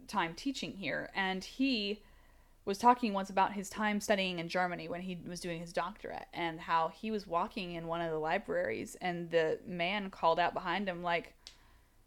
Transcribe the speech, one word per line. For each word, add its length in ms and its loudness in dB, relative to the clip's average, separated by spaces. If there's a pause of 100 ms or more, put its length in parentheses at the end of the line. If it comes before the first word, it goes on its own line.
time 280 0
teaching 440 -4
here. 360 -4
And 300 0
he 580 0 (640)
was 100 0
talking 380 6
once 160 -2
about 240 4
his 160 -6
time 300 0
studying 380 2
in 80 -4
Germany 400 0
when 140 -6
he 160 -6 (100)
was 140 -8
doing 180 -4
his 140 -10
doctorate 600 -4
and 280 -4
how 280 2
he 220 -8
was 160 -2
walking 460 -2
in 140 -6
one 160 0
of 80 0
the 80 0
libraries 840 0
and 300 -4
the 360 4
man 440 -2
called 280 4
out 140 4
behind 340 0
him 160 -2
like, 300 0 (760)